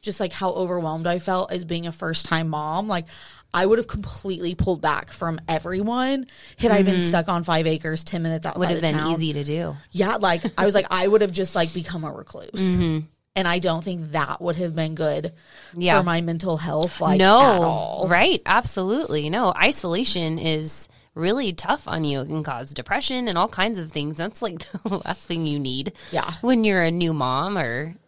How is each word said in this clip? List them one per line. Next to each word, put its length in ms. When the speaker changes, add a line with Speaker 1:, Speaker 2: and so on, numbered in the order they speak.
Speaker 1:
just, 180
like, 140
how 200
overwhelmed 540
I 120
felt 320
as 140
being 220
a 40
first-time 580
mom, 380
like, 180
I 120
would 120
have 100
completely 680
pulled 260
back 300
from 360
everyone 800
had 140
I 120
been 140
Speaker 2:
Mm-hmm. 100
Speaker 1:
stuck 220
on 140
five 240
acres, 360
ten 180
minutes 240
outside 140
Speaker 2:
Would 100
have 80
Speaker 1:
of 60
Speaker 2:
been 140
Speaker 1:
town. 160
Speaker 2:
easy 200
to 100
do. 320
Speaker 1:
Yeah, 260
like, 260
I 80
was 100
like, 160
I 160
would 140
have 100
just, 240
like, 180
become 320
a 60
recluse. 420
Speaker 2:
Mm-hmm. 520
Speaker 1:
And 120
I 100
don't 240
think 280
that 300
would 160
have 180
been 200
good 380
Speaker 2:
Yeah. 240
Speaker 1:
for 60
my 160
mental 340
health, 460
like, 160
Speaker 2:
No. 240
Speaker 1:
at 220
all. 440
Speaker 2:
Right. 380
Absolutely. 840
No, 240
isolation 840
is 480
really 380
tough 340
on 160
you. 180
It 60
can 160
cause 300
depression 560
and 80
all 120
kinds 280
of 140
things. 260
That's, 240
like, 300
<laughs> 120
the 140
last 240
thing 240
you 140
need. 340
Speaker 1:
Yeah. 180
Speaker 2:
When 240
you're 160
a 100
new 220
mom 440
or 380